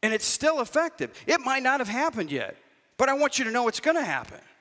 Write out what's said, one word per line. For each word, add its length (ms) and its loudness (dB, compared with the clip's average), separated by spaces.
And 80 2
it's 140 0
still 340 2
effective. 520 -2
It 140 4
might 200 0
not 160 2
have 100 -2
happened 440 -2
yet, 240 -6
but 120 4
I 40 4
want 260 2
you 60 0
to 80 -4
know 160 2
it's 100 -2
gonna 240 2
happen. 380 -6